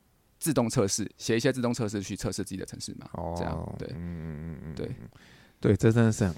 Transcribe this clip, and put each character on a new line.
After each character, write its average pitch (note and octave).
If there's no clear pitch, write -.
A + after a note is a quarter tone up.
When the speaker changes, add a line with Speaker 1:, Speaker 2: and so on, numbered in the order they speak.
Speaker 1:
自 D#3+
动 A#2+
测 A2+
试， G2+
写 A2+
一 A2+
些 C3
自 B2+
动 A#2+
测 A2+
试 G#2
去 F#2+
测 G2+
试 F#2+
自 -
己 F#2+
的 F#2
程 -
式 -
码， -
Speaker 2:
哦， E2+
Speaker 1:
这 F2
样， E2
对。 -
Speaker 2:
嗯， -
嗯， E2
嗯， D#2+
嗯， D#2+
Speaker 1:
对。 -
Speaker 2:
对， A2
这 A2+
真 A#2
的 A2+
是 G#2+
很 F2+